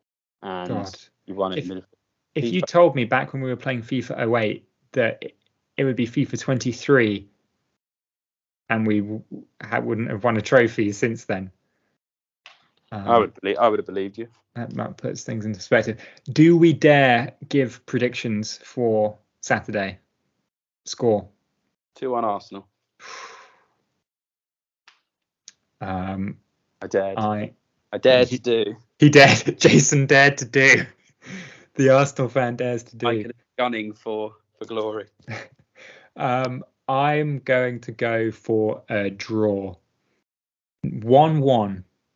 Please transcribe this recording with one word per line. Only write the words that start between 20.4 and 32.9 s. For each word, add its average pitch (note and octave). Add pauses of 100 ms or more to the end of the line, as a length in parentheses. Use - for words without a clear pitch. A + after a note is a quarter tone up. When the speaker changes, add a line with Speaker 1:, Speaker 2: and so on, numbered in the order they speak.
Speaker 2:
Score? G#2 (680)
Speaker 1:
Two C3
one A#2+
Arsenal. G2+ (3250)
Speaker 2:
Um, F#2+ (440)
Speaker 1:
I F#2+
dared. G2
Speaker 2:
I G#2+ (380)
Speaker 1:
I G#2+
dared B2+
Speaker 2:
he B2
Speaker 1:
to A#2
do. G#2+ (240)
Speaker 2:
he D3
dared. C#3
<laughs> -
Jason D3+
dared C#3
to C3+
do. C3 (880)
The C3+
Arsenal C3+
fan B2
dares A#2+
to -